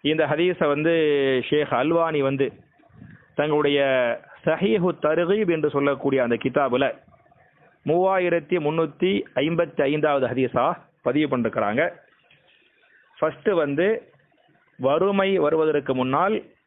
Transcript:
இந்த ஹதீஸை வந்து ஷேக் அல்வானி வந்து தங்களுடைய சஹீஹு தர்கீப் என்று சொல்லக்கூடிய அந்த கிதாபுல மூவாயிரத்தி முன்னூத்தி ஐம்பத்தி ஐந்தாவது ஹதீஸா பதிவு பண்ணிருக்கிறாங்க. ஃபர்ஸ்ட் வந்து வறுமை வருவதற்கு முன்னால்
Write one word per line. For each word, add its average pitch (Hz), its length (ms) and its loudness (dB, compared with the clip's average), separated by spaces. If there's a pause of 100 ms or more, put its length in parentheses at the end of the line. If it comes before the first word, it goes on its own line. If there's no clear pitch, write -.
இந்த 156 260 0
ஹதீஸை 170 400 0
வந்து 151 240 0 (600)
ஷேக் 147 220 0
அல்வானி 156 480 0
வந்து 135 320 -2 (840)
தங்களுடைய 147 460 0 (640)
சஹீஹு 175 440 0 (140)
தர்கீப் 170 480 0
என்று 156 200 0
சொல்லக்கூடிய 139 520 0
அந்த 120 120 0
கிதாபுல 127 600 0 (920)
மூவாயிரத்தி 175 760 0
முன்னூத்தி 165 680 -2 (100)
ஐம்பத்தி 160 480 -2
ஐந்தாவது 143 440 0
ஹதீஸா 127 500 0 (260)
பதிவு 139 340 0
பண்ணிருக்கிறாங்க. 117 560 -2 (1300)
ஃபர்ஸ்ட் 156 300 -4
வந்து 170 600 0 (680)
வறுமை 190 600 2
வருவதற்கு 151 560 0
முன்னால் 147 480 0 (240)